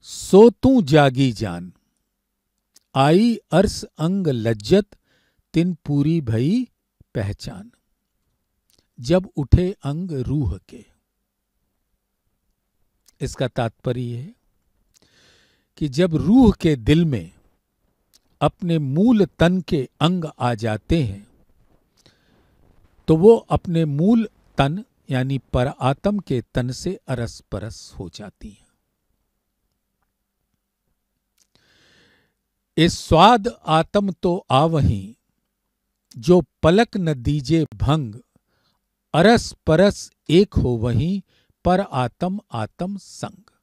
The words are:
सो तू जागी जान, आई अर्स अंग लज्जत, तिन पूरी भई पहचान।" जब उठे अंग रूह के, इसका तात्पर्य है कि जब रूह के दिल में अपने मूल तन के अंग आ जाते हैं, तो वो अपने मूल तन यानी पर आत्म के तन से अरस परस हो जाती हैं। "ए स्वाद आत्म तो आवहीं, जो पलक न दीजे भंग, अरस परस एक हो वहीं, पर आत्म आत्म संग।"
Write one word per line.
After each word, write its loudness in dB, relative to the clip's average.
सो 4
तू 2
जागी 2
जान, -8
आई 2
अर्स 0
अंग -4
लज्जत, -2
तिन 0
पूरी -2
भई -2
पहचान।" -10
जब -2
उठे 2
अंग -8
रूह -4
के, -20
इसका -6
तात्पर्य -6
है -14
कि -6
जब -2
रूह 4
के 2
दिल 2
में -6
अपने -2
मूल 2
तन 0
के -4
अंग -2
आ -2
जाते -2
हैं, -8
तो 4
वो 8
अपने -2
मूल 0
तन -2
यानी -4
पर -2
आत्म -4
के -4
तन -6
से -10
अरस -8
परस -14
हो -14
जाती -20
हैं। -20
"ए 2
स्वाद 4
आत्म -2
तो -4
आवहीं, 0
जो 4
पलक 2
न -2
दीजे -2
भंग, -2
अरस 2
परस 2
एक 4
हो 0
वहीं, -2
पर 2
आत्म -6
आत्म -8
संग।" -16